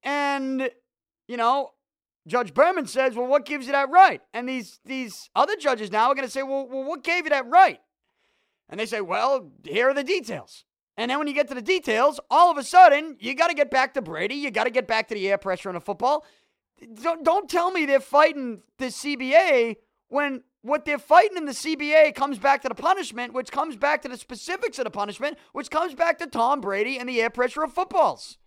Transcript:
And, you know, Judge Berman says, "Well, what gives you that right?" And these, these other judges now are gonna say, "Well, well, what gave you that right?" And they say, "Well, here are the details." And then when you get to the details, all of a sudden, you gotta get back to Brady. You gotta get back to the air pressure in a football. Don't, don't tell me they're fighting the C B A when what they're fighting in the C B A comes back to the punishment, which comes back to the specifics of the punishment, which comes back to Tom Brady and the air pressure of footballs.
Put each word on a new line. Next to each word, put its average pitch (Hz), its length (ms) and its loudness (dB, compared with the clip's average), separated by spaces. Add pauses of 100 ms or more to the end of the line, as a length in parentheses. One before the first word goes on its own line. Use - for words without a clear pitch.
And, 269 640 -2 (580)
you 240 100 -10
know, 247 340 0 (560)
Judge 202 260 -2
Berman 320 320 2
says, 262 300 -2
"Well, 247 120 -4
what 285 180 2
gives 285 200 -8
you 254 60 -8
that 277 180 0
right?" 330 320 6 (120)
And 240 140 -8
these, 254 380 -10
these 262 500 -10
other 294 200 2
judges 247 360 -2
now 220 180 2
are 277 60 0
gonna 262 140 -6
say, 269 140 -6
"Well, 269 240 -6
well, 269 160 -8
what 294 200 -8
gave 339 200 -2
you 311 80 -6
that 269 160 0
right?" 311 320 6 (880)
And 175 100 -12
they 220 60 -2
say, 220 160 -6
"Well, 208 500 -2 (120)
here 240 260 2
are 269 40 2
the 277 100 -2
details." 226 640 -6 (320)
And 233 120 -4
then 269 80 0
when 294 100 -2
you 285 60 -6
get 285 140 0
to 277 80 -10
the 247 60 -10
details, 262 580 0 (100)
all 339 220 6
of 302 60 -2
a 277 60 -6
sudden, 311 560 6
you 233 140 -8
gotta 330 220 0
get 285 160 0
back 262 240 0
to 269 60 -4
Brady. 175 340 -6
You 285 160 -6
gotta 220 180 -2
get 240 180 -2
back 220 200 -2
to 226 80 -8
the 196 140 -4
air 196 80 2
pressure 190 320 -6
in 180 60 -8
a 170 60 -10
football. 254 440 -4 (760)
Don't, 330 220 -4
don't 349 260 0
tell 349 220 0
me 349 140 -2
they're 269 160 2
fighting 277 600 2 (160)
the 254 140 -6
C 294 240 -8
B 262 180 -4
A 277 440 4 (320)
when 277 340 -4 (180)
what 294 240 -4
they're 294 120 -2
fighting 370 400 4
in 320 80 -6
the 277 80 -8
C 320 220 -6
B 294 180 -4
A 311 180 8
comes 277 260 -4
back 269 240 0
to 262 80 -6
the 285 60 -8
punishment, 247 580 -4
which 254 180 -6
comes 285 240 -4
back 285 260 -2
to - 60 -12
the 247 100 -12
specifics 370 640 -10
of 262 40 -2
the 220 80 -8
punishment, 208 460 -8 (160)
which 269 180 -10
comes 320 220 -4
back 330 260 -2
to 339 80 -10
Tom 247 340 0
Brady 208 360 -4
and 247 100 -10
the 247 140 -2
air 226 80 0
pressure 247 340 -4
of 285 100 -6
footballs. 330 720 -2